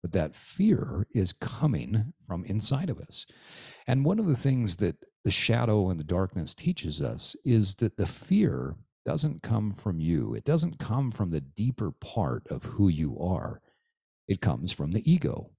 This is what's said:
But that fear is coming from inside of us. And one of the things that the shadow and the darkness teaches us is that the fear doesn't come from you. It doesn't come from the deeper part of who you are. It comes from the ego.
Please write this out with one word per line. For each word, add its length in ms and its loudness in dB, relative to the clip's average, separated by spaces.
But 100 -6
that 220 0
fear 760 0
is 220 0
coming 800 -2
from 180 -6
inside 440 -2
of 100 -6
us. 260 -14
And 160 2
one 160 2
of 60 0
the 100 4
things 420 2
that 180 0
the 80 2
shadow 580 2
and 100 -2
the 40 -4
darkness 520 -2
teaches 460 -4
us 340 -4
is 300 4
that 220 -2
the 100 0
fear 680 0
doesn't 380 -2
come 280 0
from 280 -4
you. 340 0
It 100 -8
doesn't 360 0
come 320 -2
from 180 -2
the 120 -2
deeper 500 -4
part 560 -4
of 160 -8
who 260 4
you 300 0
are. 420 -2
It 140 0
comes 300 2
from 200 -2
the 200 4
ego. 480 2